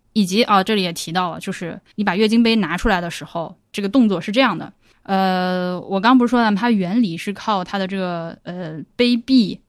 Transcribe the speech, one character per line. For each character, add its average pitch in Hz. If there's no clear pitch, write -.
以 214
及， 190
啊， 196
这 214
里 196
也 170
提 -
到 175
了， 160
就 196
是 -
你 208
把 196
月 214
经 226
杯 226
拿 175
出 202
来 185
的 170
时 -
候， -
这 208
个 196
动 233
作 185
是 -
这 214
样 226
的。 143
呃， 180
我 196
刚 240
不 240
是 233
说 247
了 220
吗？ 202
它 240
原 202
理 175
是 170
靠 196
它 180
的 190
这 185
个， 175
呃， 170
杯 247
壁 240